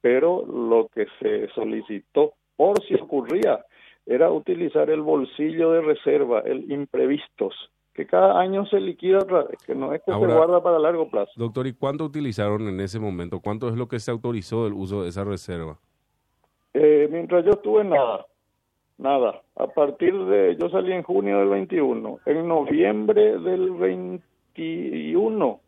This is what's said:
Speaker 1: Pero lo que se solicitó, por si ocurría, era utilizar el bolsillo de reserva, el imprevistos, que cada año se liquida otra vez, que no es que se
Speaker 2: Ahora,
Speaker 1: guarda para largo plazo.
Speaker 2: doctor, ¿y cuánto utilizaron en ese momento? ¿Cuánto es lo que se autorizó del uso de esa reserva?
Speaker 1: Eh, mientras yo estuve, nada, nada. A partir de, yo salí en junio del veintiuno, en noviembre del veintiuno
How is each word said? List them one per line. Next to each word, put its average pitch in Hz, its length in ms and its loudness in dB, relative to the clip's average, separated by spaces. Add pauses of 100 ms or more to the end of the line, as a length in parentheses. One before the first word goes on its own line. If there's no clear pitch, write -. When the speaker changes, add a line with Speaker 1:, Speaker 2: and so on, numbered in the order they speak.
Speaker 1:
Pero 139 440 2
lo 113 420 2
que 107 180 -4 (120)
se 107 360 -2
solicitó, 110 800 -2 (220)
por 196 280 4
si - 100 -2
ocurría, 147 680 0 (400)
era 156 260 2
utilizar 156 600 -2
el 156 100 0
bolsillo 156 720 0
de 165 80 4
reserva, 143 600 2
el - 300 -6
imprevistos, 139 840 -4 (400)
que - 120 -8
cada 185 320 4
año 196 280 0
se 202 120 2
liquida 190 400 0
otra 185 260 2
vez, - 220 -10
que - 80 -6
no 135 200 -4
es 160 80 -6
que - 80 -2
se - 20 -2
Speaker 2:
Ahora, 113 240 4
Speaker 1:
guarda 175 260 6
para 175 160 2
largo 160 300 0
plazo. 101 280 -2
Speaker 2:
doctor, 120 300 -4
¿y 127 60 -4
cuánto 143 320 -4
utilizaron 110 640 -4
en 92 120 -6
ese 98 200 -6
momento? 90 400 -6
¿Cuánto 110 280 -6
es 113 80 -4
lo 127 120 -6
que 120 100 -8
se 113 120 -8
autorizó 117 540 -4
del 104 100 -4
uso 98 280 -6
de 87 60 -6
esa 98 160 -8
reserva? 85 540 -8 (960)
Speaker 1:
Eh, 151 360 6
mientras 170 340 0
yo 208 80 4
estuve, 208 320 2
nada, 135 420 0 (720)
nada. 131 420 0 (140)
A - 140 -4
partir 160 440 0
de, 190 480 2
yo 170 80 -2
salí 185 240 -2
en 175 120 -4
junio 202 340 0
del 196 100 2
veintiuno, 143 800 -2
en 160 220 -2
noviembre 202 920 2
del 185 320 -2
veintiuno 175 2000 -4